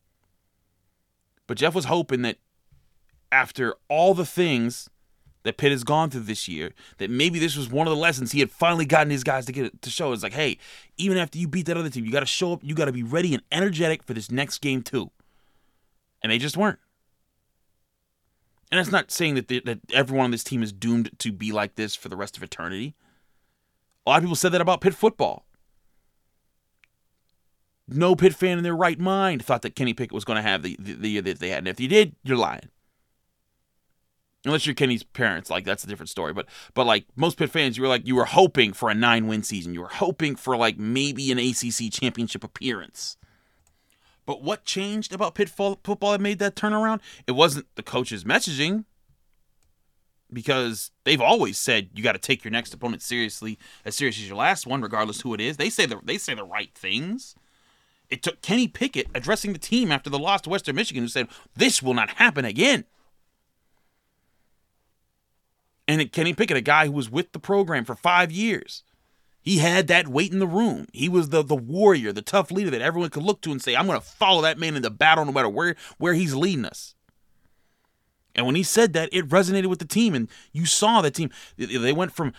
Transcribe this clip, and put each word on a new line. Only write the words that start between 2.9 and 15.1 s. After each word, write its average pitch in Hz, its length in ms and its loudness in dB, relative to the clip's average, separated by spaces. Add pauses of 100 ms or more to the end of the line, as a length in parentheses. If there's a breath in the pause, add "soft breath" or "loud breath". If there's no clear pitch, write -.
after 127 440 0 (140)
all 170 260 4
the 175 100 -2
things 131 640 -2 (540)
that 113 140 -4
Pitt 143 140 2
has 127 120 -2
gone 151 260 2
through 131 120 -8
this 107 260 -6
year, 82 260 -8 (240 loud breath)
that 98 140 -6
maybe 160 260 2
this 160 180 0
was 135 140 -8
one 143 160 0
of 165 60 0
the 151 100 0
lessons 131 300 0
he 143 80 0
had 131 100 4
finally 165 360 0
gotten 151 260 4
his 135 120 -2
guys 135 220 -2
to 127 60 -8
get 131 140 -4
it, - 180 -10
to 127 80 -10
show. 143 220 -4
It's 101 100 -6
like, 104 100 -6
"Hey, 135 240 -4 (400 loud breath)
even 185 220 0
after 165 180 -4
you 170 100 -2
beat 160 200 -4
that 170 100 -2
other 160 140 -4
team, 117 140 -6
you 110 60 -6
gotta 139 140 0
show 175 280 -2
up, 165 100 -6
you 143 100 -6
gotta 151 180 0
be 123 120 -4
ready 151 320 0
and 117 160 -4
energetic 160 500 0
for 120 140 -8
this 110 160 -10
next 135 320 -4
game 135 180 0
too." 113 300 -6 (1120)